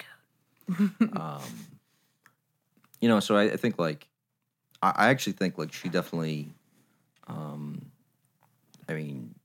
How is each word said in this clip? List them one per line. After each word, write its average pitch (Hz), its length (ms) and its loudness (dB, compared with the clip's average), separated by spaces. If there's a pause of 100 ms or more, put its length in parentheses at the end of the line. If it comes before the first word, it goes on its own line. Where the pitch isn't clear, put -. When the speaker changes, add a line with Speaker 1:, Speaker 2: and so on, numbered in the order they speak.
(680)
Speaker 1:
Code. 202 480 0
<laughs> 175 40 -6
Speaker 2:
um, 147 220 -8 (1600)
you 120 80 4
know, 107 120 8
so 107 160 4
I, 104 160 6
I - 40 -2
think, 104 220 -2
like, 80 300 -2 (760)
I, 95 140 4
I 107 140 6
actually 127 240 0
think, 92 220 -2
like, 78 160 -6
she - 160 -8
definitely, 80 640 -2 (760)
um, 151 640 -10 (960)
I 82 60 -6
mean 71 500 -10